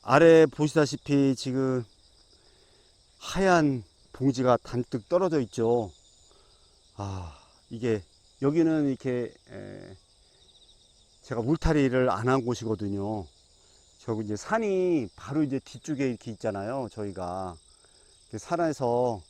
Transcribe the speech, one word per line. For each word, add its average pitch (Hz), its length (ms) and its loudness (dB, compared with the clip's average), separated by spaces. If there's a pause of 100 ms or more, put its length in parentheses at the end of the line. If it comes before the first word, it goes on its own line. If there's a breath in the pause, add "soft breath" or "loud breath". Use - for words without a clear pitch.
아래 160 440 8
보시다시피 143 880 2
지금 131 480 -2 (1300 soft breath)
하얀 160 640 2 (300)
봉지가 127 520 2
잔뜩 120 440 -6
떨어져 175 320 2
있죠. 117 500 0 (1040 soft breath)
아, 92 420 -10 (320 loud breath)
이게 113 320 -2 (400)
여기는 156 460 2
이렇게, 123 440 -4 (180)
에, 98 460 -16 (1300 soft breath)
제가 - 180 -8
울타리를 131 720 2
안 107 180 -2
한 131 160 2
곳이거든요. 104 840 -4 (720 soft breath)
저기 110 260 -6
이제 104 120 -6
산이 185 800 -2
바로 147 260 -4
이제 135 180 -2
뒤쪽에 135 480 -6
이렇게 120 240 -8
있잖아요. 107 580 -6
저희가 92 640 -8 (680 soft breath)
이렇게 113 140 -12
산에서 123 920 -2